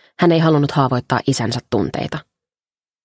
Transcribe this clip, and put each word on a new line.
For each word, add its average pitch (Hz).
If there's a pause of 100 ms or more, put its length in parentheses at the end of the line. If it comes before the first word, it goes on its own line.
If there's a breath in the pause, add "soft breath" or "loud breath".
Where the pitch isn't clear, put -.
(180)
Hän 170
ei 165
halunnut 156
haavoittaa 127
isänsä 120 (100)
tunteita. - (880)